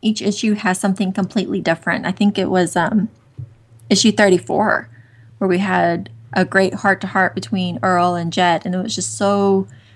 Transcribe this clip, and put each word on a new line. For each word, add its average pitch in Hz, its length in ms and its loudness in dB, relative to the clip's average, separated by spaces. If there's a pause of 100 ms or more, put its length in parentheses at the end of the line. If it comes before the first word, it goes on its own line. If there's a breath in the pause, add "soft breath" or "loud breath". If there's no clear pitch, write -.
Each 220 200 0
issue 208 340 0
has 185 240 -2
something 190 340 -2
completely 190 480 -2
different. 165 440 -2
I 185 60 -2
think 202 260 0
it 190 120 -2
was, 180 260 0
um, 180 340 0 (800)
issue 214 220 4
thirty-four 196 800 2 (480 soft breath)
where 196 100 -2
we 180 120 0
had 180 500 0 (240)
a 185 100 2
great 190 300 0
heart-to-heart 190 600 0
between 185 480 -4
Earl 180 320 2
and 170 180 -4
Jet, 175 320 2
and 180 80 -4
it 185 80 -2
was 202 140 -6
just - 220 -8
so 196 500 2 (280 soft breath)